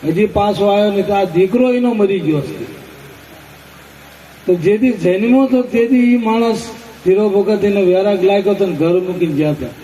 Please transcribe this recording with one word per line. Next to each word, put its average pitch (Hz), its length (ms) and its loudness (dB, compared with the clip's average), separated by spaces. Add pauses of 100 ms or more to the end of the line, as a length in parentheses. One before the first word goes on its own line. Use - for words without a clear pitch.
હજી 165 220 0
પાછો 202 400 0
આવ્યો 208 260 2
ને 202 100 -2
તો 202 100 -2
આ 196 120 0
દીકરો 190 480 0
એનો 247 200 0
મરી 196 280 0
ગયો 151 200 -2
છે. - 240 -10 (1800)
તો 185 80 2
જેથી 208 380 0
જન્મ્યો 208 540 2
તો 254 160 0
તેથી 240 520 2
એ - 20 2
માણસ 226 460 0 (420)
ધીરો 196 240 2
ભગત 202 360 0
એને 202 180 2
વૈરાગ 185 420 2
લાગ્યો 196 280 2
હતો 196 140 0
ને 170 100 -4
ઘર 170 240 2
મૂકીને 175 320 -4
ગયા 151 180 0
હતા. 143 160 -6 (160)